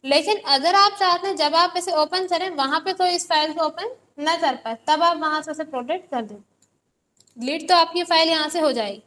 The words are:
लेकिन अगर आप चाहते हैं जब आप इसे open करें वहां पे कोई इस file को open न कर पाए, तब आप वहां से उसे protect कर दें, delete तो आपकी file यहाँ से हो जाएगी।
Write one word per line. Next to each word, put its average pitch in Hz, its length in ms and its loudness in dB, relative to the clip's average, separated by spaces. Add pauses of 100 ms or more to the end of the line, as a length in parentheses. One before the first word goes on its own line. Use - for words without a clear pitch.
लेकिन 320 340 2 (120)
अगर 294 260 2
आप 403 240 6
चाहते 359 280 0
हैं 392 100 -4
जब 302 180 0
आप 349 220 4
इसे 359 160 -4
open 339 340 0
करें 359 240 -2
वहां 285 300 -2
पे 381 120 -4
कोई 370 180 2
इस 349 160 -4
file 311 260 0
को 320 100 -2
open 349 320 -6 (240)
न 320 180 0
कर 285 200 0
पाए, 226 200 -8 (100)
तब 311 160 2
आप 339 140 4
वहां 311 240 -2
से 311 100 -10
उसे 311 140 -8
protect 294 460 -8
कर 247 120 -4
दें, 208 140 -16 (1000)
delete 277 320 -6
तो 359 60 6
आपकी 339 300 2
file 330 240 4
यहाँ 311 200 0
से 339 100 -4
हो 311 120 2
जाएगी। 214 360 -4